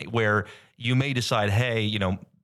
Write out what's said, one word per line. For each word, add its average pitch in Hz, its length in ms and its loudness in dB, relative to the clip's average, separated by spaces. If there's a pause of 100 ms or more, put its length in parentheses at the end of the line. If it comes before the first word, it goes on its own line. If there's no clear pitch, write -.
(100)
where 107 360 2 (300)
you 120 180 -2
may 135 180 0
decide, 117 380 0
"Hey, 113 320 2
you 107 160 -2
know, 95 200 0 (260)